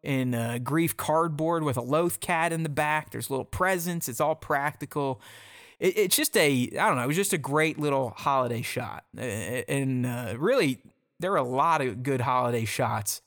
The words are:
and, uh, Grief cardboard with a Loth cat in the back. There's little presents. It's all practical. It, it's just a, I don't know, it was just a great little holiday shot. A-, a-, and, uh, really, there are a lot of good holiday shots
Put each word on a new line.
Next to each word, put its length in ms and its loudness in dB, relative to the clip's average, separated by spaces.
and, 320 0
uh, 240 -2
Grief 380 0
cardboard 680 0
with 120 0
a 60 -2
Loth 380 0
cat 320 0
in 100 -2
the 80 -2
back. 400 0
There's 200 -8
little 140 -2
presents. 640 0
It's 120 -8
all 140 2
practical. 840 -2
It, 200 2
it's 180 2
just 200 0
a, 420 4
I 80 2
don't 100 4
know, 60 0
it 60 0
was 80 0
just 160 0
a 60 0
great 400 0
little 380 0
holiday 460 0
shot. 420 -8
A-, 420 -4
a-, 100 -8
and, 360 0
uh, 320 -4
really, 400 2
there 120 0
are 40 2
a 60 2
lot 380 2
of 220 -2
good 200 0
holiday 420 2
shots 640 -2